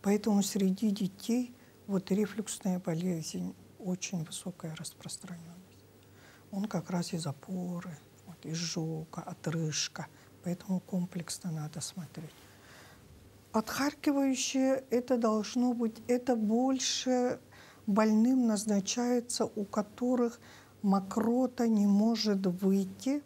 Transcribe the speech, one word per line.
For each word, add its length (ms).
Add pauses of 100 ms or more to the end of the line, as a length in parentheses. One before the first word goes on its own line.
Поэтому 420
среди 480
детей 640 (320)
вот 240
рефлюксная 680
болезнь 760 (240)
очень 460
высокая 500
распространённость. 1080 (680)
Он 140
как 260
раз 220
и 40
запоры, 800 (300)
вот, 180
изжога, 760
отрыжка. 880 (360)
Поэтому 380
комплексно 680
надо 300
смотреть. 500 (1200)
Отхаркивающее — 1400
это 280
должно 560
быть, 340
это 280
больше 1040 (480)
больным 600
назначается, 1000
у 180
которых 760 (420)
мокрота 840
не 200
может 580
выйти 800